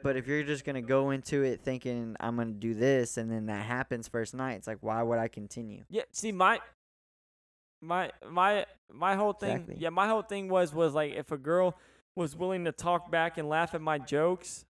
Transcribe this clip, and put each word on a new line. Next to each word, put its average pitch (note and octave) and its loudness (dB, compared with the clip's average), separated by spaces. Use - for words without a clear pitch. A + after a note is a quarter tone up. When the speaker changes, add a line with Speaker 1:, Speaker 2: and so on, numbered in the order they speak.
Speaker 1:
But C#3 2
if B2+ -4
you're D3 0
just C#3+ -4
gonna C3+ -4
go C3+ 4
into C#3 0
it B2+ 0
thinking, A#2+ -4
"I'm A#2 -2
gonna A#2 -2
do A2 -4
this," B2 4
and A2+ -4
then A2 -2
that G#2 -4
happens B2 -4
first A2+ -4
night, C3 -4
it's G2+ -10
like, A2 -6
why A2 -2
would A#2 2
I A2+ 0
continue? G#2+ -10
Speaker 2:
Yeah, G#3 -2
see, G#3+ -4
my, G3 4
my, E3+ -2
my, F#3 4
my F3+ 0
whole G#3 2
thing, G3+ -2
Speaker 1:
Exactly. E3 -8
Speaker 2:
yeah, E3 -2
my F#3+ 2
whole A3 2
thing G3 -6
was, F3+ 4
was, D#3+ 4
like, D3+ 0
if - -6
a D3+ -4
girl E3+ 2
was D#3 -2
willing F3+ -2
to D#3+ 2
talk E3+ 0
back E3 2
and D3+ -4
laugh D#3+ 0
at D#3+ -4
my D#3 0
jokes, D3+ 0